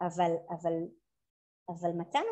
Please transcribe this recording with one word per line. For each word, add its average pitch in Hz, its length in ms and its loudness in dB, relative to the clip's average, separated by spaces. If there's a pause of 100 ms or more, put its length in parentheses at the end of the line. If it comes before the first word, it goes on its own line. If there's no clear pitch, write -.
אבל, 170 320 2 (180)
אבל, 165 240 0 (960)
אבל 170 300 -2
מצאנו 277 340 0